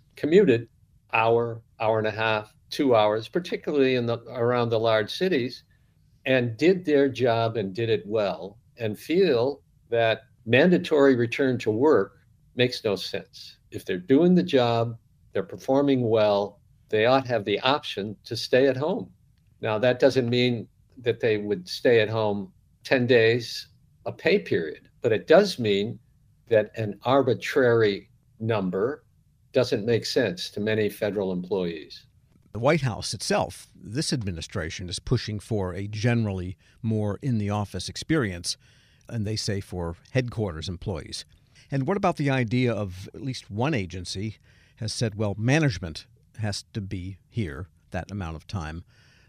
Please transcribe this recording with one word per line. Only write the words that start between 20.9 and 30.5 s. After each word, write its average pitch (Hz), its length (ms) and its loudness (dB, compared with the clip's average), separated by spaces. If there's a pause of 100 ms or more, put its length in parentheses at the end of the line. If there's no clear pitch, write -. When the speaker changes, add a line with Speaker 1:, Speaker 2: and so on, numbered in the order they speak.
Speaker 1:
that 117 220 -2
they 110 180 2
would 101 280 -4
stay 120 340 4
at 107 100 2
home 104 420 -2 (320)
ten 123 220 2
days, 117 640 2 (360)
a - 80 -8
pay 175 260 2
period, - 500 -4 (120)
but 120 120 2
it 101 140 0
does 185 320 6
mean 107 400 0 (500)
that 107 280 4
an 104 280 -6
arbitrary 120 1080 2 (300)
number 107 640 -2 (480)
doesn't 120 340 0
make 113 180 0
sense 104 460 -2